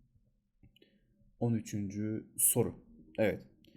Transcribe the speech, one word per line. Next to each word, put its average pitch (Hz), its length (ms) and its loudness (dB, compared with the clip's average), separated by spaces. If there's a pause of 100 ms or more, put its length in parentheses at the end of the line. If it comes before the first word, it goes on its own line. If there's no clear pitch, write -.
(1400)
On 120 140 2
üçüncü 107 720 -4 (100)
soru. - 480 2 (340)
Evet. 104 220 2 (360)